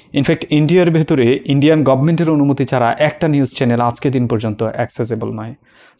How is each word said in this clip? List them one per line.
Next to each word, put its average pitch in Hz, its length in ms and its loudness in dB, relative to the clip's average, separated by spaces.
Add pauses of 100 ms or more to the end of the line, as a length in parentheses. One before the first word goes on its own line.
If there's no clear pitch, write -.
(140)
In 143 100 0
fact, - 260 -2
ইন্ডিয়ার 165 420 2
ভেতরে 139 540 2
ইন্ডিয়ান 147 380 2
গভর্নমেন্টের 156 460 2
অনুমতি 143 360 2
ছাড়া 120 340 0
একটা 151 280 0
নিউজ 143 280 0
চ্যানেল 120 260 0
আজকে 120 280 -2
দিন 123 180 0
পর্যন্ত 110 360 -4
অ্যাক্সেসেবল 113 680 -4
নয়। 110 240 -12 (440)